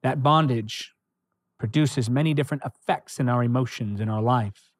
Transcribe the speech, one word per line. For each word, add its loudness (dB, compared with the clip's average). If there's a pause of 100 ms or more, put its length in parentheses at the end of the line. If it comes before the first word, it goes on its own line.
That -2
bondage 0 (640)
produces 0
many 2
different -2
effects -6
in 2
our 2
emotions, -2
in -2
our -2
life. -2